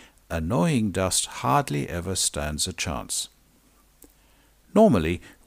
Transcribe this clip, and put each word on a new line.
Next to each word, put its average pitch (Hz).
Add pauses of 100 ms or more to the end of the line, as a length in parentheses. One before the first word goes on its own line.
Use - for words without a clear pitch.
(300)
annoying 110
dust 95
hardly 139
ever 87
stands 76
a 92
chance. - (1500)
Normally, 95 (260)